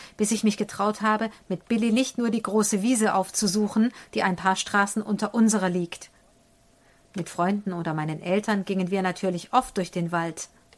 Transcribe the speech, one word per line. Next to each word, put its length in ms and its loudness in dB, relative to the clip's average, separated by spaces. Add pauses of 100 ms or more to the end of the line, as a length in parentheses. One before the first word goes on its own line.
(160)
bis 160 0
ich 120 0
mich 120 4
getraut 440 -2
habe, 300 0 (180)
mit 180 -6
Billy 260 2
nicht 260 2
nur 120 0
die 120 0
große 400 2
Wiese 320 2
aufzusuchen, 800 0 (220)
die 80 -2
ein 140 2
paar 200 0
Straßen 460 0
unter 320 -2
unserer 360 4
liegt. 400 -4 (1040)
Mit 120 -6
Freunden 440 -2
oder 220 -4
meinen 260 -4
Eltern 440 0
gingen 260 -2
wir 120 0
natürlich 500 -4
oft 240 0
durch 140 -2
den 220 -4
Wald. 360 -4 (300)